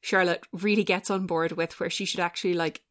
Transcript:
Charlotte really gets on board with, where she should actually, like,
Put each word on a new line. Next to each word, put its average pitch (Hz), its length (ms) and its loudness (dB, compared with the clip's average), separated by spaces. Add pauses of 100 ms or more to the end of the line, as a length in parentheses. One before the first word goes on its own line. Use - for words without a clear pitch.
Charlotte 180 500 2
really 202 320 2
gets 185 260 0
on 190 180 0
board 165 260 0
with, 165 260 -4
where - 100 -2
she 190 160 -6
should - 140 -6
actually, 180 340 -2
like, 165 380 -2